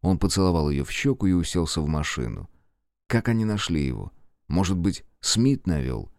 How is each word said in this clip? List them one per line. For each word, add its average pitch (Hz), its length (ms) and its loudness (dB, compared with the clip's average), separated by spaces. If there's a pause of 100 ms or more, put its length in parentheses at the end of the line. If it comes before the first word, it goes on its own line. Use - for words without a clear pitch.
Он 92 160 2
поцеловал 87 540 2
ее 69 140 0
в - 80 -8
щеку 131 340 0
и 92 60 4
уселся 85 480 0
в 76 80 -2
машину. 62 600 -4 (600)
«Как 120 200 0
они 113 160 2
нашли 101 400 -2
его?» 55 280 -6 (360)
Может 92 300 2
быть, 87 260 -2 (160)
Смит - 460 2
навел? 64 520 -2